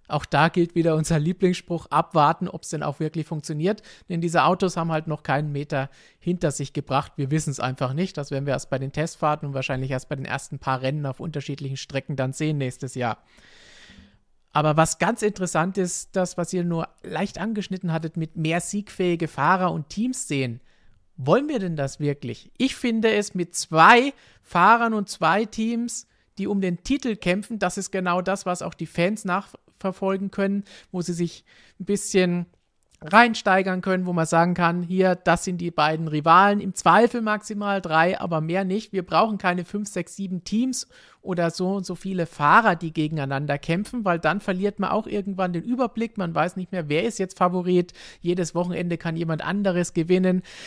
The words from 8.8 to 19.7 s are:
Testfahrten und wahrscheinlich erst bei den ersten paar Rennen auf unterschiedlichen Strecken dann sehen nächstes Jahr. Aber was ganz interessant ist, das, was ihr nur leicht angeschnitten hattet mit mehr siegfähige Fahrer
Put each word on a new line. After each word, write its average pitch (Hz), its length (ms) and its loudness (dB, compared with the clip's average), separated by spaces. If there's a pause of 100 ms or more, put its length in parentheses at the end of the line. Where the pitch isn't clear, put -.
Testfahrten 151 560 -2
und 135 60 -6
wahrscheinlich 131 360 -4
erst 127 180 -4
bei 147 80 -6
den 135 80 -6
ersten - 360 -8
paar 131 200 -2
Rennen 143 260 -2
auf 131 120 -6
unterschiedlichen 139 580 -6
Strecken 139 400 -6
dann 131 160 -2
sehen 151 240 -2
nächstes 131 380 -6
Jahr. 120 240 -2 (1300)
Aber 151 240 2
was 160 220 2
ganz 220 240 0
interessant 185 540 0
ist, - 380 -4
das, 180 240 -2
was 170 140 -4
ihr 180 120 -2
nur 165 240 -2 (140)
leicht 170 360 -6
angeschnitten 190 540 -4
hattet 160 240 -4
mit 160 200 -6
mehr 165 240 0
siegfähige 175 680 -2
Fahrer 175 420 0